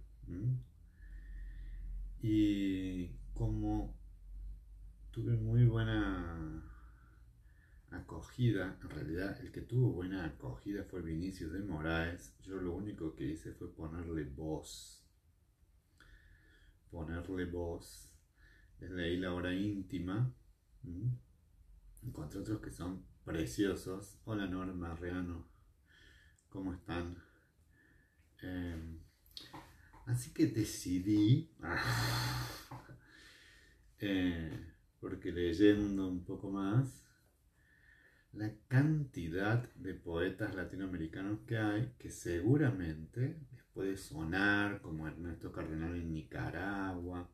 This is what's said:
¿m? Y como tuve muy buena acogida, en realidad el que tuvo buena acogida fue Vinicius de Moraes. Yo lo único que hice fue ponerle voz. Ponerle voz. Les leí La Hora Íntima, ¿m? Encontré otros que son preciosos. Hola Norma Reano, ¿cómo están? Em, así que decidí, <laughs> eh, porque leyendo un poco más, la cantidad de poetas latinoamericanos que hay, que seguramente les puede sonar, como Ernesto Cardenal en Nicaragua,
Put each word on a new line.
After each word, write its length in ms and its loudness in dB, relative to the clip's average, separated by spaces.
¿m? 300 0
Y 960 2
como 680 0
tuve 240 2
muy 300 8
buena 960 2
acogida, 880 0
en 80 -10
realidad 520 -4
el 100 -10
que 100 -8
tuvo 320 4
buena 320 -2
acogida 580 -6
fue 180 -6
Vinicius 500 -4
de 80 -4
Moraes. 840 -2
Yo 160 -8
lo 160 -2
único 420 -4
que 100 -6
hice 280 -6
fue 200 -10
ponerle 500 -4
voz. 800 -8
Ponerle 560 -4
voz. 640 -6
Les 120 -10
leí 260 2
La 160 0
Hora 200 0
Íntima, 800 0
¿m? 340 -2
Encontré 360 -8
otros 220 -2
que 100 -10
son 340 -6
preciosos. 1000 0
Hola 220 0
Norma 480 -4
Reano, 520 -4
¿cómo 240 -4
están? 440 -4
Em, 580 -4
así 280 -2
que 140 6
decidí, 1120 4
<laughs> 2500 -4
eh, 760 0
porque 320 -4
leyendo 800 6
un 160 -2
poco 240 -6
más, 540 2
la 180 -2
cantidad 1080 4
de 180 -6
poetas 600 0
latinoamericanos 880 -4
que 160 0
hay, 420 2
que 100 -10
seguramente 1300 2
les 120 -18
puede 220 0
sonar, 840 2
como 260 -4
Ernesto 440 -6
Cardenal 440 -4
en 160 -2
Nicaragua, 1200 -2